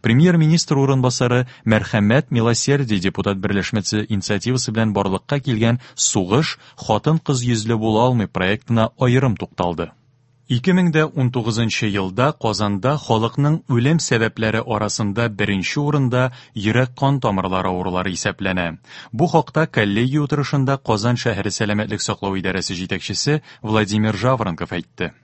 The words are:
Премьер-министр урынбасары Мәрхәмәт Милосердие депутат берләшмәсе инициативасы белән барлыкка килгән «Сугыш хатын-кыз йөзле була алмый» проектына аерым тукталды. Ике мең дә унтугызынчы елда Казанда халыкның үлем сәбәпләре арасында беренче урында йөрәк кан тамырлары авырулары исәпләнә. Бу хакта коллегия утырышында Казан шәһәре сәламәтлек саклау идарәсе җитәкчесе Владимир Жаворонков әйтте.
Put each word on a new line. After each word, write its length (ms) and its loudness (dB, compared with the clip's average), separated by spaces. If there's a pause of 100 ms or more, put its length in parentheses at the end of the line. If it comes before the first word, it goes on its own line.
Премьер-министр 720 4
урынбасары 680 2 (180)
Мәрхәмәт 640 2
Милосердие 720 2
депутат 420 -2
берләшмәсе 640 -2
инициативасы 640 -2
белән 220 0
барлыкка 480 -2
килгән 400 0 (140)
«Сугыш 640 0 (180)
хатын-кыз 680 0
йөзле 320 0
була 300 2
алмый» 220 2
проектына 720 0
аерым 360 2
тукталды. 540 -4 (600)
Ике 280 2
мең 160 2
дә 160 4
унтугызынчы 800 0
елда 380 0 (100)
Казанда 540 0 (100)
халыкның 540 0 (180)
үлем 240 2
сәбәпләре 640 0 (140)
арасында 500 -2 (140)
беренче 420 -2
урында 460 0 (260)
йөрәк 460 0
кан 200 2
тамырлары 520 0
авырулары 420 -2
исәпләнә. 540 -2 (420)
Бу 160 0
хакта 400 0
коллегия 560 0
утырышында 560 0
Казан 400 0
шәһәре 320 -2
сәламәтлек 560 -2
саклау 320 -2
идарәсе 400 -4
җитәкчесе 640 -4 (220)
Владимир 580 0
Жаворонков 560 -2
әйтте. 360 -8 (100)